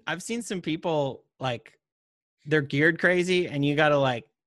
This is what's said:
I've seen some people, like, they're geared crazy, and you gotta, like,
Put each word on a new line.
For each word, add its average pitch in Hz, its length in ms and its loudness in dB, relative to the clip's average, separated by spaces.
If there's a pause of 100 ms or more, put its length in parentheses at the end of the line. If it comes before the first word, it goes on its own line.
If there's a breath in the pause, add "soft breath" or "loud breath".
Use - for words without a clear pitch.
I've 165 160 -6
seen 233 200 -6
some 185 180 -6
people, 156 640 -4 (160)
like, 127 380 -6 (680)
they're 151 160 2
geared 151 380 2
crazy, 180 480 2
and 143 160 -2
you 147 100 2
gotta, 147 240 4
like, 127 260 0 (220)